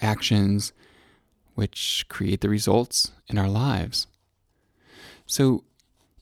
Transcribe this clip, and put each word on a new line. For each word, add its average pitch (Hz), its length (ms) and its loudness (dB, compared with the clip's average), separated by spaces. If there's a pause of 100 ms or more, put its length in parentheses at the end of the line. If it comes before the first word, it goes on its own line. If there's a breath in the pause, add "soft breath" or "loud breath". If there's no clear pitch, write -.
actions, 104 720 0 (840 soft breath)
which - 540 -4
create 98 320 -2
the 101 80 0
results 107 640 0 (160)
in 107 100 -2
our 95 120 2
lives. 110 580 -2 (1160 loud breath)
So 131 380 2 (580)